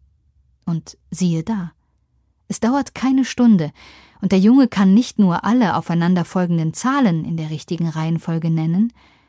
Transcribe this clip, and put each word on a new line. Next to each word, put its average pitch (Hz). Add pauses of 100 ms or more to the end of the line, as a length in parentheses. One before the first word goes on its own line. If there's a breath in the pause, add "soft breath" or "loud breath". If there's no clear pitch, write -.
(640)
Und 165 (140)
siehe 165
da, 180 (760)
es -
dauert 262
keine 262
Stunde, 202 (500 soft breath)
und 196
der 190
Junge 240
kann 190
nicht 240
nur 180
alle 214
aufeinander 170
folgenden 170
Zahlen 247
in 165
der 156
richtigen 165
Reihenfolge 165
nennen, 165 (360 soft breath)